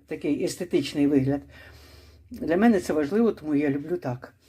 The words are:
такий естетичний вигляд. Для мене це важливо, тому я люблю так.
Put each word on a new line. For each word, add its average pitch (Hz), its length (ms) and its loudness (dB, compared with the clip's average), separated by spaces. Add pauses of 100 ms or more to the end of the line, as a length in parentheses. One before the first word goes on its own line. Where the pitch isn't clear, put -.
такий 156 380 -4
естетичний 151 600 -2
вигляд. 139 340 2 (920)
Для - 260 -2
мене 208 240 6
це 175 120 -2
важливо, 196 400 2
тому 151 220 -4
я 143 160 2
люблю 147 260 -4
так. 127 380 -8 (140)